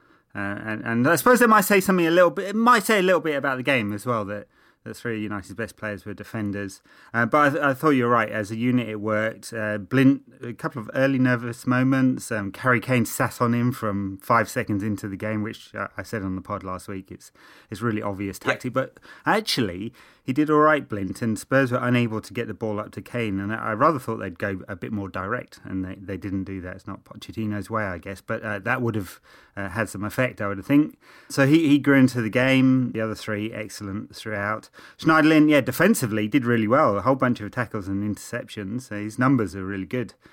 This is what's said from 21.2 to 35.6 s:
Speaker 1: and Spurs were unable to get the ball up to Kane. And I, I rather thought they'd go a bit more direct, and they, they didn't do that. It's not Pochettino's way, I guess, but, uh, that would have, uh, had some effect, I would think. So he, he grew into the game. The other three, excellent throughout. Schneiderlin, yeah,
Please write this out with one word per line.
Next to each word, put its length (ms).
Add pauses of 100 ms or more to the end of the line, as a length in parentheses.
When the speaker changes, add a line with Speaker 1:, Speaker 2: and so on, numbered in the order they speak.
Speaker 1:
and 160
Spurs 340
were 100
unable 380
to 140
get 140
the 60
ball 260
up 120
to 100
Kane. 380
And 140
I, 160
I 40
rather 240
thought 200
they'd 200
go 300
a 80
bit 160
more 180
direct, 540
and 200
they, 120
they 220
didn't 260
do 180
that. 140
It's 120
not 180
Pochettino's 640
way, 140
I 120
guess, 240
but, 220
uh, 160
that 220
would 140
have, 240 (380)
uh, 120
had 180
some 160
effect, 380
I 60
would 180
think. 320 (320)
So 180
he, 200
he 120
grew 180
into 240
the 80
game. 640
The 100
other 140
three, 380
excellent 640
throughout. 540 (280)
Schneiderlin, 520
yeah, 120